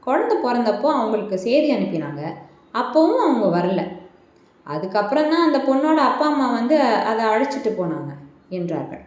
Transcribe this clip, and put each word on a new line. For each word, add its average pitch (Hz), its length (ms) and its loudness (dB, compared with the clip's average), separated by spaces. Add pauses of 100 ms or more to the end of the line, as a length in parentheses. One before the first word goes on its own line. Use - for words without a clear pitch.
குழந்தை 349 360 0
பிறந்தப்போ 240 560 0
அவங்களுக்கு 214 460 -2
செய்தி 277 360 2
அனுப்பினாங்க, 160 480 -4 (500)
அப்பவும் 311 440 2
அவங்க 226 420 2
வரல. 180 240 0 (800)
அதுக்கப்புறம் 202 680 -2
தான் 320 220 2
அந்த 277 60 2
பொண்ணோட 269 360 2
அப்பா 285 320 2
அம்மா 277 260 0
வந்து 240 280 2
அதை 220 460 0
அழைச்சிட்டு 220 400 0
போனாங்க" 160 460 -4 (360)
என்றார்கள். 165 580 -8